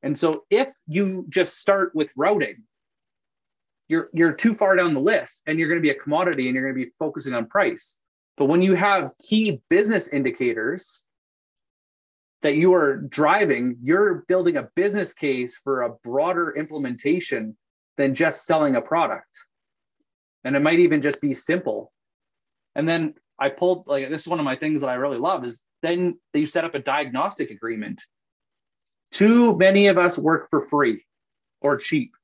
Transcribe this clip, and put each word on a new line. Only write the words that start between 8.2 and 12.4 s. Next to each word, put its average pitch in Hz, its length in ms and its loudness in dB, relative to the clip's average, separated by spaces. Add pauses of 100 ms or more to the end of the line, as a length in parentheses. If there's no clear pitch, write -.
But 143 100 2
when 165 160 4
you 190 120 4
have 185 440 0
key 214 500 -2
business 208 400 2
indicators 127 920 -4 (1400)